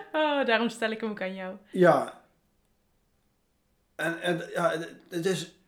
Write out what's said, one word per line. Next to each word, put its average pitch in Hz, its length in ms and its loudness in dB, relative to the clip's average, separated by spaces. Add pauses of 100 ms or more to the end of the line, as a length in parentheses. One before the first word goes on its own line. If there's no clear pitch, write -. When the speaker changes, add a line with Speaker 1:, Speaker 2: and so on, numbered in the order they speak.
(120)
Speaker 1:
Oh, 294 340 2
daarom 226 240 2
stel 226 220 -4
ik 214 100 -6
hem 226 80 -4
ook 208 120 -8
aan 190 140 -6
jou. 190 200 -10 (160)
Speaker 2:
Ja. 160 500 4 (1700)
En, 165 260 -4
en 175 200 -2 (120)
ja, 170 180 2
het, 160 180 -6 (200)
het 170 160 -6
is, 170 300 -2 (120)